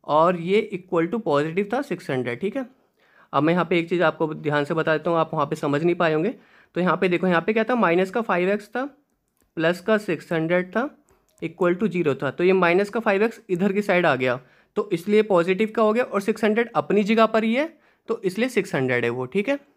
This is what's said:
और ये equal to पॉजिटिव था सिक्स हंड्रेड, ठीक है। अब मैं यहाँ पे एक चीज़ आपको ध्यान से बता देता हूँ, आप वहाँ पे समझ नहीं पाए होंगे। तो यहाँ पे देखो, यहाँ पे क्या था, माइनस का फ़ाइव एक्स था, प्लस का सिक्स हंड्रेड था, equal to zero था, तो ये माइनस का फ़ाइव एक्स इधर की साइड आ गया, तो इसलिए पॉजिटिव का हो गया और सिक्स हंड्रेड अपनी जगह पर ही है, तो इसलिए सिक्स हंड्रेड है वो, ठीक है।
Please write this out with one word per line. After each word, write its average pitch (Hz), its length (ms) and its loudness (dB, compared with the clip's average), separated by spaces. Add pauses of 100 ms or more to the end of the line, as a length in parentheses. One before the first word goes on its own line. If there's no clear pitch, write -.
और 170 360 2
ये 202 320 0
equal 175 360 -2
to 233 120 -4
पॉजिटिव 165 500 0
था 262 100 -2
सिक्स - 280 -8
हंड्रेड, 127 300 -4
ठीक 202 160 -6
है। 262 100 -8 (680)
अब 143 100 2
मैं 160 100 4
यहाँ 175 120 2
पे 175 140 0
एक 165 100 -4
चीज़ 180 160 0
आपको 156 300 0
ध्यान 147 300 -2
से 156 100 -4
बता 160 220 0
देता 151 140 -4
हूँ, 170 80 2
आप 160 140 0
वहाँ 151 140 0
पे 156 100 -4
समझ 147 260 -2
नहीं 175 120 2
पाए 170 200 0
होंगे। 165 160 0 (440)
तो 170 60 -2
यहाँ 175 160 2
पे 185 120 0
देखो, 175 180 0
यहाँ 170 140 2
पे 190 120 -4
क्या 220 120 0
था, 247 120 -2
माइनस 185 340 2
का 233 120 -4
फ़ाइव 180 280 0
एक्स 214 180 -4
था, 254 160 -6 (720)
प्लस 170 240 0
का 220 180 0
सिक्स 180 340 -6
हंड्रेड 175 360 0
था, 220 140 -4 (600)
equal 175 340 0
to 214 140 0
zero 160 320 0
था, 139 80 -2
तो 175 140 -2
ये 185 100 6
माइनस 185 360 2
का 233 100 -4
फ़ाइव 202 220 2
एक्स 220 180 -2 (100)
इधर 190 220 0
की 202 100 0
साइड 180 240 2
आ 147 100 4
गया, 127 220 0 (380)
तो 214 160 -2
इसलिए 208 320 2
पॉजिटिव 190 520 0
का 233 60 2
हो 214 100 4
गया 247 120 0
और 202 160 -2
सिक्स 214 240 -2
हंड्रेड 226 300 0
अपनी 185 300 2
जगह 220 240 4
पर 220 160 0
ही 226 100 0
है, 285 120 0 (420)
तो - 140 -4
इसलिए 196 280 -2
सिक्स 202 240 -2
हंड्रेड 127 300 0
है 120 60 2
वो, 127 160 -6
ठीक 202 220 -2
है। 277 100 -2 (180)